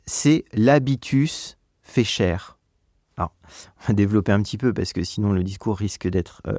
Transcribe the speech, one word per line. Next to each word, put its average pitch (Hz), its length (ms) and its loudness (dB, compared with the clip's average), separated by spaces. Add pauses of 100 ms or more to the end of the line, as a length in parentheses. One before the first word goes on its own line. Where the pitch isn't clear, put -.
C'est - 460 2
l'habitus 135 1080 2 (240)
fait - 220 0
chair. 92 540 -2 (580)
Alors, 90 180 -4 (480)
on - 60 -4
va 110 60 2
développer 101 380 2
un 101 100 4
petit 101 160 -6
peu 123 140 0
parce 90 200 -4
que 87 120 -4
sinon 101 280 -2
le 92 120 0
discours 98 320 -4
risque 98 320 -6
d'être, 90 380 -4
euh, - 120 -4